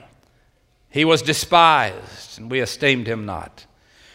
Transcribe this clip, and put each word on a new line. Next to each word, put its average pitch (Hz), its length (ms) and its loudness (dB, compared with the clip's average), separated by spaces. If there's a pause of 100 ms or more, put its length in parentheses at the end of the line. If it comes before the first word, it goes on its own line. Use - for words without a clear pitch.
(880)
He 147 160 0
was 160 180 4
despised, 143 1200 0
and 113 100 -14
we 131 80 -2
esteemed 127 480 -2
him 110 180 -6
not. 87 420 -12 (480)